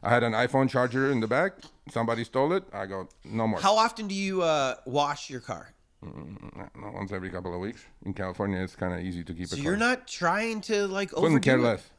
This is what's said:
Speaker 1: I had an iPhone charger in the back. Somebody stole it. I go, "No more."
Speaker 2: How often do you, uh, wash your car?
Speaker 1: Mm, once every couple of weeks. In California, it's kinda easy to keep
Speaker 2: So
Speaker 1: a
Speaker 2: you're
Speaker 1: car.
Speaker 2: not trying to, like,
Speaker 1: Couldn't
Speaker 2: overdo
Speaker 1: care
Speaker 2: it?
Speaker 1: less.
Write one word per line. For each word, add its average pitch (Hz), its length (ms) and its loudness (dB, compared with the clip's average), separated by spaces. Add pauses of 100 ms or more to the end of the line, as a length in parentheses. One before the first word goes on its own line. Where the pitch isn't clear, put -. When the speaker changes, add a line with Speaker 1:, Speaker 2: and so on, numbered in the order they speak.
Speaker 1:
I - 100 0
had 120 120 6
an 117 100 2
iPhone 123 380 2
charger 127 400 2
in 135 80 2
the 110 80 0
back. 156 280 2 (360)
Somebody 117 320 -2
stole 135 300 0
it. 190 100 -2 (100)
I 98 140 -6
go, 95 220 -8 (160)
"No 110 240 0
more." 101 100 0
Speaker 2:
How 202 160 4
often 220 320 2
do 196 80 -4
you, 190 280 0
uh, 147 340 2 (100)
wash 143 420 0
your 127 120 -8
car? - 320 -10 (320)
Speaker 1:
Mm, - 920 -12
once 95 160 -6
every 92 200 -6
couple 90 220 -6
of 90 80 -4
weeks. 98 220 -8 (240)
In 95 80 -4
California, 95 460 -2
it's 92 160 -6
kinda 90 240 -2
easy 87 240 -6
to 87 100 -8
keep 85 140 -6
Speaker 2:
So - 80 -4
Speaker 1:
a - 20 -4
Speaker 2:
you're 147 140 0
Speaker 1:
car. 220 160 2
Speaker 2:
not 254 180 -2
trying 208 540 0 (100)
to, 202 160 2
like, 196 240 -2
Speaker 1:
Couldn't 180 140 2
Speaker 2:
overdo 156 160 6
Speaker 1:
care 131 180 6
Speaker 2:
it? 123 40 4
Speaker 1:
less. 117 360 2